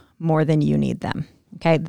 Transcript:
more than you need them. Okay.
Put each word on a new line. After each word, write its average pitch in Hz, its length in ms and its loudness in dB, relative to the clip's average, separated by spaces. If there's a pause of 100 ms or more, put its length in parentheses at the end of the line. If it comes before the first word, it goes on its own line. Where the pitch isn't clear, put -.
(180)
more 156 260 0
than 156 180 2
you 147 160 2
need 135 220 -2
them. - 260 -2 (300)
Okay. 165 220 2 (100)